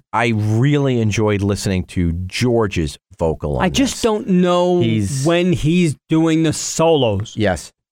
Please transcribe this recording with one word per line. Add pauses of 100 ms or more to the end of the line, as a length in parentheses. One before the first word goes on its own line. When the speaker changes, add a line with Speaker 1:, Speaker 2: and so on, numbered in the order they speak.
(120)
Speaker 1:
I
really
enjoyed
listening
to (140)
George's (200)
vocal
on
Speaker 2:
I
just
Speaker 1:
this.
Speaker 2:
don't
know
Speaker 1:
He's
Speaker 2:
when
he's (120)
doing
the
solos.
Speaker 1:
Yes. (200)